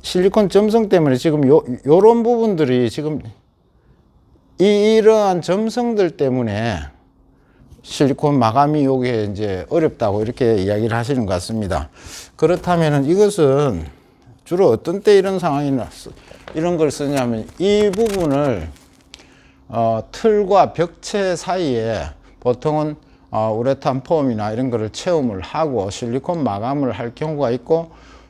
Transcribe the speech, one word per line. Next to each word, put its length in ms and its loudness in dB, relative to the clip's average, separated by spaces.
실리콘 480 2
점성 380 2
때문에 280 4
지금 320 2
요, 140 8
요런 360 6
부분들이 680 0
지금 300 -6
이, 360 4
이러한 460 4
점성들 760 -2
때문에 640 -2
실리콘 500 0
마감이 460 2
요게 480 0
이제 380 -4
어렵다고 500 0
이렇게 360 0
이야기를 380 -2
하시는 300 -2
것 100 -2
같습니다. 540 -4
그렇다면은 680 0
이것은 800 2
주로 240 2
어떤 320 0
때 160 6
이런 220 2
상황이 320 -2
나-, 200 -2
쓰-, 200 -18
이런 220 -2
걸 140 2
쓰냐면 580 -4
이 320 2
부분을, 800 -2
어, 340 -2
틀과 640 2
벽체 600 -4
사이에 680 -4
보통은, 560 -2
어, 280 -2
우레탄 440 -2
폼이나 500 -2
이런 180 -4
거를 200 -4
채움을 500 -4
하고 500 -4
실리콘 540 -6
마감을 480 -2
할 220 -8
경우가 380 -4
있고 380 -2